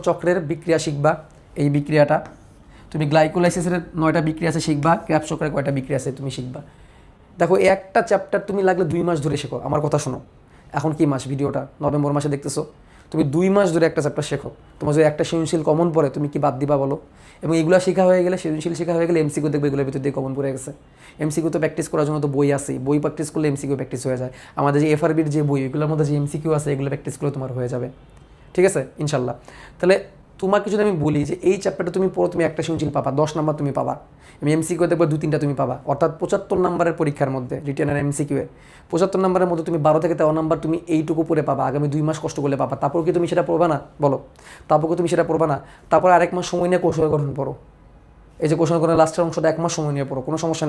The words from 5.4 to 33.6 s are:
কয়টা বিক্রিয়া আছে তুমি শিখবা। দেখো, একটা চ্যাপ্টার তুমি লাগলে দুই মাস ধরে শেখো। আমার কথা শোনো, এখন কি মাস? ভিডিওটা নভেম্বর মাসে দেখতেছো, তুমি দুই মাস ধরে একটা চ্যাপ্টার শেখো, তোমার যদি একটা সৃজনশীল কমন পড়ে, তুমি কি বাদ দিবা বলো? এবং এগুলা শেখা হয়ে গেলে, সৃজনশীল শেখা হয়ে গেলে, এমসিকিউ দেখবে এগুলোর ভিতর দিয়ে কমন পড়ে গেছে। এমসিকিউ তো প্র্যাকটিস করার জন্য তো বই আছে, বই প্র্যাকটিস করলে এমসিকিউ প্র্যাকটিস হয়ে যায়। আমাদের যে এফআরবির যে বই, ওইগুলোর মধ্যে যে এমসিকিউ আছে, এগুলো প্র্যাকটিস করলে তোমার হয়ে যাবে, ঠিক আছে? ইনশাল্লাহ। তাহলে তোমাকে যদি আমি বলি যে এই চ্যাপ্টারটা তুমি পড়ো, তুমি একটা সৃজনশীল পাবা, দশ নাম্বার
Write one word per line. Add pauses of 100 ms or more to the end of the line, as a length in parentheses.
কয়টা
বিক্রিয়া
আছে
তুমি
শিখবা। (760)
দেখো, (200)
একটা (100)
চ্যাপ্টার
তুমি
লাগলে
দুই
মাস
ধরে
শেখো। (100)
আমার
কথা
শোনো, (580)
এখন
কি
মাস?
ভিডিওটা (220)
নভেম্বর
মাসে
দেখতেছো, (500)
তুমি (120)
দুই
মাস
ধরে
একটা
চ্যাপ্টার
শেখো, (300)
তোমার
যদি
একটা
সৃজনশীল
কমন
পড়ে,
তুমি
কি
বাদ
দিবা
বলো? (460)
এবং
এগুলা
শেখা
হয়ে
গেলে,
সৃজনশীল
শেখা
হয়ে
গেলে,
এমসিকিউ
দেখবে
এগুলোর
ভিতর
দিয়ে
কমন
পড়ে
গেছে। (520)
এমসিকিউ
তো
প্র্যাকটিস
করার
জন্য
তো
বই (100)
আছে, (140)
বই
প্র্যাকটিস
করলে
এমসিকিউ
প্র্যাকটিস
হয়ে
যায়। (280)
আমাদের
যে
এফআরবির
যে
বই,
ওইগুলোর
মধ্যে
যে
এমসিকিউ
আছে,
এগুলো
প্র্যাকটিস
করলে
তোমার
হয়ে
যাবে, (680)
ঠিক
আছে? (220)
ইনশাল্লাহ। (440)
তাহলে (460)
তোমাকে
যদি
আমি (100)
বলি
যে (140)
এই
চ্যাপ্টারটা
তুমি
পড়ো,
তুমি
একটা
সৃজনশীল
পাবা, (120)
দশ
নাম্বার